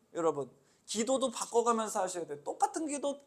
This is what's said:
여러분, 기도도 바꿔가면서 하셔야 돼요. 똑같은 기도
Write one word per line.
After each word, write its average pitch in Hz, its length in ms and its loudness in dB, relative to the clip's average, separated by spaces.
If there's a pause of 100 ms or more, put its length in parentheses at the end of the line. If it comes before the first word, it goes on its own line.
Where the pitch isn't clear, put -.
(140)
여러분, 151 360 2 (360)
기도도 240 460 0
바꿔가면서 220 720 2
하셔야 175 240 -4
돼요. 143 160 -10
똑같은 381 440 0
기도 285 400 -2